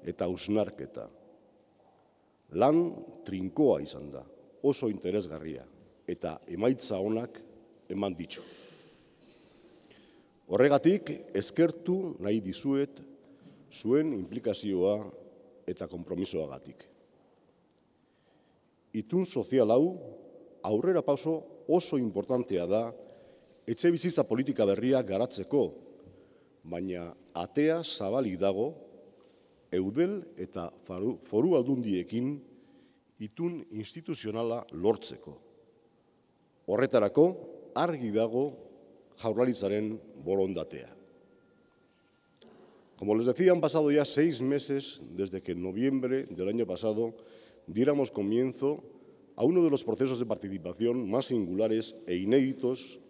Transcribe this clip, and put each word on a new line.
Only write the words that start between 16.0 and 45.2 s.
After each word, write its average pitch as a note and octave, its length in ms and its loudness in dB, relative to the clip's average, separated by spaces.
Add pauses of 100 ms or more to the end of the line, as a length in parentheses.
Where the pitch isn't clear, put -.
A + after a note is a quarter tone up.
Itun F3 320 -2
sozial A#2+ 420 4
hau C3+ 140 8 (800)
aurrera C#3+ 400 2
pauso D#3 320 0 (320)
oso D#3+ 320 2
importantea G2+ 640 0
da A2 240 0 (800)
etxebizitza E3+ 560 2
politika B2 400 0
berria A#2 400 2
garatzeko, G2+ 580 0 (1000)
baina F2 460 -6 (240)
atea D3+ 480 0
zabalik G#2+ 580 -2
dago G2 300 2 (1040)
Eudel D#3+ 480 0 (160)
eta F2+ 300 -8 (180)
faru-, F#2+ 400 -4
foru D3+ 300 4
aldundiekin B2 800 0 (800)
itun E3 400 -6 (160)
instituzionala A2+ 960 -6
lortzeko. F2 640 0 (1300)
Horretarako A#2 600 4 (500)
argi C#3+ 400 -2
dago A#2 300 2 (760)
Jaurlaritzaren G#2+ 720 0 (320)
borondatea. F#2 640 -2 (2000)
Como G2+ 180 0
les A2+ 140 4
decía, F3+ 240 6
han F3 100 4
pasado D3+ 300 4
ya D3 140 4
seis C#3+ 360 2
meses C#3 680 -2
desde F#2 320 -4